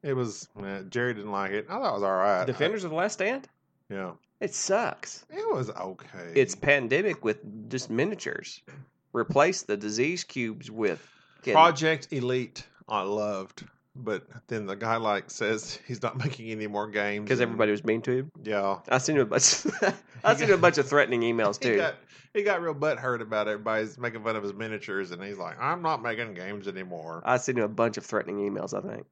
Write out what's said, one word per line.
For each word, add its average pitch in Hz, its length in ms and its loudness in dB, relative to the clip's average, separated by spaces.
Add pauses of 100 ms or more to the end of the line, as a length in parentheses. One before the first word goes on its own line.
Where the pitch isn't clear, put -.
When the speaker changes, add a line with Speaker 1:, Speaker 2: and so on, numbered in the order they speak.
Speaker 1:
It 139 120 -2
was, 120 340 -4 (160)
eh, 98 240 -6
Jerry 120 260 0
didn't 104 180 -8
like 98 200 -2
it. 104 160 -2
I 180 60 -8
thought 233 160 -2
it 120 40 -2
was 101 80 -2
all 95 140 2
right. 92 280 4
Speaker 2:
Defenders 180 400 0
of 165 60 -4
the 156 60 -4
Last 196 180 0
Stand? 247 340 -2 (420)
Speaker 1:
Yeah. 95 220 -6 (280)
Speaker 2:
It - 140 -4
sucks. - 760 -2
Speaker 1:
It 403 200 -6
was 120 200 -2
okay. 92 680 -12
Speaker 2:
It's 123 180 4
Pandemic 143 720 2
with 107 140 2 (320)
just 127 200 -4
miniatures. - 720 -4 (520)
Replace 143 480 4
the 104 160 -2
disease 120 460 -2
cubes 120 460 -6
with 107 320 0 (400)
kid- 123 120 0
Speaker 1:
Project 160 580 6
Elite, 127 540 -2 (220)
I 107 140 0
loved. 101 640 -4 (320)
But 110 280 -4 (220)
then 110 200 -4
the 98 100 -6
guy, 113 200 0
like, 107 340 0
says 107 520 -2
<laughs> - 40 -20
he's 120 160 -8
not 127 160 -2
making 123 320 -4
any 107 160 -6
more 104 220 -2
games 104 400 -2
Speaker 2:
'Cause 120 120 4
Speaker 1:
and 120 80 4
Speaker 2:
everybody 110 240 4
was 104 120 0
mean 110 180 2
to 123 100 -2
him? 135 180 -2 (120)
Speaker 1:
Yeah. 98 360 2 (120)
Speaker 2:
I 127 80 6
seen 147 180 2
him 139 60 8
a 113 40 6
bunch, - 400 4
<laughs> - 160 -2 (400)
I 220 120 6
Speaker 1:
He - 40 0
Speaker 2:
seen 156 100 2
Speaker 1:
got 196 60 10
Speaker 2:
a 175 40 4
bunch 170 200 6
of 135 100 4
threatening 123 340 4
emails, 113 320 2
Speaker 1:
<laughs> - 80 -8
he 123 80 2
Speaker 2:
too. 113 80 6
Speaker 1:
got, 160 160 2 (400)
he 202 80 2
got 196 180 2
real 165 140 -2
butthurt 131 480 0
about 107 260 0
everybody's 110 480 -2
making 117 260 -6
fun 110 140 -2
of 107 60 -4
his 101 100 -4
miniatures, 101 600 -6
and 90 120 -10
he's 101 140 -10
like, 82 200 -8
"I'm 156 220 -2
not 156 220 -2
making 113 320 -4
games 98 340 -8
anymore." 85 560 -10
Speaker 2:
I 123 140 2
seen 123 200 -2
a 107 80 2
bunch 110 300 0
of 104 80 -10
threatening 107 320 -4
emails, 101 380 -4
I 98 120 -6
think. 110 260 -12